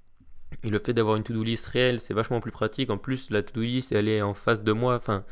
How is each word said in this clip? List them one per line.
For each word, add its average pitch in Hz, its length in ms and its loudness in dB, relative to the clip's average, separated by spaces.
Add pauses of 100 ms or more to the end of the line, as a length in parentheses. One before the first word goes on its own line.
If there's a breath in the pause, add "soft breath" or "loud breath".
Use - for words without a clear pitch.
(640)
et 110 60 -2
le 104 100 2
fait - 120 -2
d'avoir 110 220 4
une 107 80 0
to-do 110 220 -2
list 113 220 -2
réelle, 123 340 2
c'est - 140 -8
vachement 117 260 0
plus 117 100 -6
pratique. 113 400 -2
En 101 80 0
plus, 131 320 -6
la 104 140 2
to-do - 160 -6
list, 123 320 -2
elle 107 160 4
est 107 120 2
en 101 140 0
face 110 300 0
de 107 80 6
moi, 123 240 4
enfin, 101 360 0